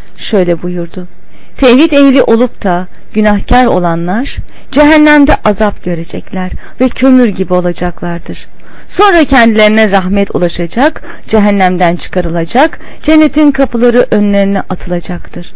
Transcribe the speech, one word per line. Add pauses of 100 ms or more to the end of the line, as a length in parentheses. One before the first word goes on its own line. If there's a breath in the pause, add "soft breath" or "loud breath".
(160 soft breath)
şöyle
buyurdu: (500 soft breath)
"Tevhid
ehli
olup
da (280 soft breath)
günahkar
olanlar (360 soft breath)
cehennemde
azap
görecekler (280 loud breath)
ve
kömür
gibi
olacaklardır. (400 loud breath)
Sonra
kendilerine
rahmet
ulaşacak, (240 loud breath)
cehennemden
çıkarılacak, (200 loud breath)
cennetin
kapıları
önlerine
atılacaktır.